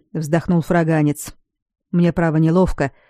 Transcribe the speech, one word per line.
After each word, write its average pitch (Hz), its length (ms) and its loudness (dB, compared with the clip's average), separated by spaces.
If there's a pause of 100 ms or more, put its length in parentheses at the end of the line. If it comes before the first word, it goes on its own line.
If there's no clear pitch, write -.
(120)
вздохнул 160 500 -2
фраганец. 160 720 0 (600)
"Мне, 175 200 2
право, 165 260 0
неловко, 160 520 2 (200)